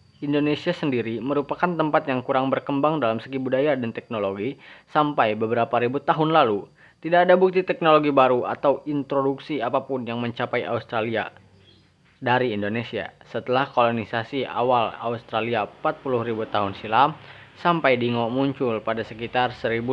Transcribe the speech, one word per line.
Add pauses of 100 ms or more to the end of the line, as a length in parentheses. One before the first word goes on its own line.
(220)
Indonesia
sendiri
merupakan
tempat
yang
kurang
berkembang
dalam
segi
budaya
dan
teknologi (320)
sampai
beberapa
ribu
tahun
lalu. (320)
Tidak
ada
bukti
teknologi
baru
atau
introduksi
apapun
yang
mencapai
Australia (840)
dari
Indonesia (160)
setelah
kolonisasi
awal
Australia
empat
puluh
ribu
tahun
silam (480)
sampai
dingo
muncul
pada
sekitar
seribu